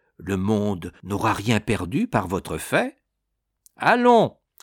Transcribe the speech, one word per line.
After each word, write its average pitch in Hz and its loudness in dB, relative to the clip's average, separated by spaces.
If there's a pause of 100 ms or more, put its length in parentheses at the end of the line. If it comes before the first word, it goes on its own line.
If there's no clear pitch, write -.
(160)
le 95 -6
monde 101 -2 (100)
n'aura 98 -2
rien 104 0
perdu 107 -2
par 98 -2
votre 85 -4
fait. 233 -4 (720)
Allons, 233 4 (260)